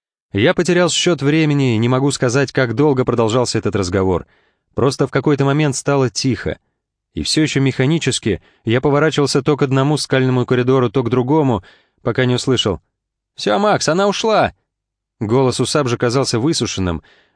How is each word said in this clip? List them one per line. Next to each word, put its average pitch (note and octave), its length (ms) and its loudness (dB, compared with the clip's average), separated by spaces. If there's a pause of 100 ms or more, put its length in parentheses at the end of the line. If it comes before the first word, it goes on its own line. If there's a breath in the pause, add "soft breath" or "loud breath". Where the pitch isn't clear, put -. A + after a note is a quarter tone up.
(340)
Я A#2 200 2
потерял F3 360 0
счет E3 320 -2
времени C#3+ 540 2
и - 20 0
не A#2 120 0
могу C3 220 0
сказать, C3 400 -2
как B2 220 -2
долго C3 300 2
продолжался A#2 540 0
этот G#2+ 180 -2
разговор. F#2+ 520 0 (480)
Просто C3+ 320 0
в - 40 -20
какой-то C#3 320 0
момент C#3 320 0
стало C#3 340 0
тихо. - 500 -4 (540)
И D2+ 100 -6
все - 180 0
еще D3 180 0
механически C3+ 840 0 (220 soft breath)
я A2+ 160 0
поворачивался C#3+ 640 2
то C#3+ 160 0
к - 60 -4
одному C3+ 340 2
скальному B2+ 480 0
коридору, B2 440 2
то C3 140 0
к A2+ 60 -6
другому, B2+ 540 0 (380 soft breath)
пока B2+ 240 -2
не B2 100 2
услышал: A2+ 440 0 (560)
«Все, G3+ 240 -2
Макс, G3 300 2
она F#3 180 2
ушла!» F#3+ 460 0 (680)
Голос B2 400 0
у B2+ 60 0
Сабжи B2 320 -2
казался B2 420 0
высушенным, G2 640 -2 (320 soft breath)